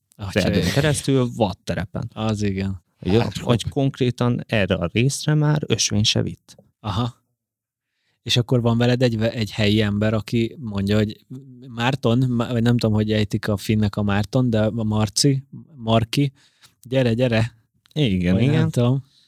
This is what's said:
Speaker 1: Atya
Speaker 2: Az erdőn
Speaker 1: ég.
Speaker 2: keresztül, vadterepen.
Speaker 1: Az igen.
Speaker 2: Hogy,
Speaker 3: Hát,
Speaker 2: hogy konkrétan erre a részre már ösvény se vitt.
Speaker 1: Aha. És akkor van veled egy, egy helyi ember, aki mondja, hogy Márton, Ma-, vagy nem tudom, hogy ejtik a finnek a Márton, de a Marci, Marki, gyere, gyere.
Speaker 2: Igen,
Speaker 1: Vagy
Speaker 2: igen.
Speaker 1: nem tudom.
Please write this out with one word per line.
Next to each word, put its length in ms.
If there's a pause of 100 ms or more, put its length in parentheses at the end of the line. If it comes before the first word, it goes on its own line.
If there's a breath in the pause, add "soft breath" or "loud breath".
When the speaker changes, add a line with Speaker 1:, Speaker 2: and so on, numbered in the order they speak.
(160)
Speaker 1:
Atya 240
Speaker 2:
Az 60
erdőn 180
Speaker 1:
ég. 100
Speaker 2:
keresztül, 600
vadterepen. 800
Speaker 1:
Az 280
igen. 420 (160)
Speaker 2:
Hogy, 180
Speaker 3:
Hát, 200
Speaker 2:
hogy 320
konkrétan 800
erre 280
a 160
részre 420
már 340
ösvény 360
se 180
vitt. 340 (240)
Speaker 1:
Aha. 380 (1040)
És 160
akkor 240
van 160
veled 240
egy, 200
egy 300
helyi 300
ember, 320
aki 460
mondja, 380
hogy 280 (420)
Márton, 500 (140)
Ma-, 200
vagy 120
nem 140
tudom, 180
hogy 160
ejtik 360
a 100
finnek 380
a 80
Márton, 460
de 120
a 220
Marci, 600 (320)
Marki, 560 (500 soft breath)
gyere, 320
gyere. 400 (400)
Speaker 2:
Igen, 400
Speaker 1:
Vagy 100
Speaker 2:
igen. 120
Speaker 1:
nem 140
tudom. 340 (240 soft breath)